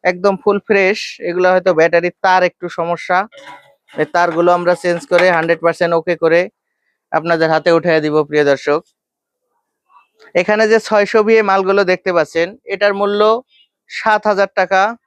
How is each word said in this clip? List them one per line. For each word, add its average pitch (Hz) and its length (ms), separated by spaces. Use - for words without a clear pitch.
একদম 180 360
ফুল 202 240
ফ্রেশ। 196 340
এগুলো 180 300
হয়তো 185 240
ব্যাটারির 170 480
তার 185 220
একটু 180 240
সমস্যা, 170 500
এই 151 200
তারগুলো 175 400
আমরা 175 240
চেঞ্জ 175 300
করে 180 240
হান্ড্রেড 165 320
পার্সেন্ট 170 320
ওকে 165 220
করে 165 240
আপনাদের 160 380
হাতে 160 220
উঠিয়ে 165 280
দিব। 151 140
প্রিয় 147 200
দর্শক, 143 360
এখানে 208 340
যে 226 120
ছয়শো 214 420
ভিএ 220 200
মালগুলো 196 420
দেখতে 180 280
পাচ্ছেন, 165 360
এটার 202 280
মূল্য 202 260
সাত 214 360
হাজার 196 300
টাকা। 190 260